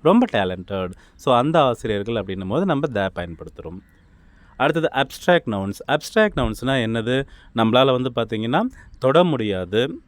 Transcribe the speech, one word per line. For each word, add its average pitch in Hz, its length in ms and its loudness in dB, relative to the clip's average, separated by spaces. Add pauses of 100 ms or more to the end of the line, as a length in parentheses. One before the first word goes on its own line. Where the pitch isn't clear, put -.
ரொம்ப 220 300 6
டேலண்டட். 92 600 -4 (240)
So, 131 200 2
அந்த 147 280 2
ஆசிரியர்கள் 110 520 -2
அப்படின்னும் 95 320 -6
போது 147 180 -2
நம்ம 156 280 -2
the 98 220 0
பயன்படுத்துறோம். 85 640 -12 (800)
அடுத்தது, 156 360 2
அப்ஸ்ட்ராக்ட் 165 520 0
நவுன்ஸ். 101 420 -6
அப்ஸ்ட்ராக்ட் 202 480 0
நவுன்ஸ்னா 123 480 -2
என்னது? 117 420 -2 (300)
நம்மளால 123 460 4
வந்து 127 140 -2
பார்த்தீங்கன்னா, 117 460 0 (380)
தொட 139 240 4
முடியாது. 110 840 -2